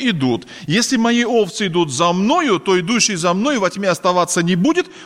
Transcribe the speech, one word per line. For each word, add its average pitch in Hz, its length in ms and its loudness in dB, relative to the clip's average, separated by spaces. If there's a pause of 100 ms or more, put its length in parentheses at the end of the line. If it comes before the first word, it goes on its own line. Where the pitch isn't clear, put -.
идут. 131 380 0 (200)
Если 233 300 0
мои 233 280 2
овцы 214 420 0
идут 170 260 0
за 170 220 0
мною, 226 440 2
то 185 220 0
идущий 202 360 0
за 175 180 0
мною 240 260 0
во 185 80 0
тьме 196 220 -2
оставаться 175 520 0
не 175 140 2
будет, 330 300 2 (200)